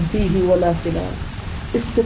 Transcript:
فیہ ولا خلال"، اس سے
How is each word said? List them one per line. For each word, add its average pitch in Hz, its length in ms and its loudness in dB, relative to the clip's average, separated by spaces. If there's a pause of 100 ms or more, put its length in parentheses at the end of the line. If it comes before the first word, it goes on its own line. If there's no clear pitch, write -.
(100)
فیہ 190 320 2
ولا 175 300 4 (120)
خلال"، - 300 -2 (600)
اس 240 80 0 (120)
سے 233 120 4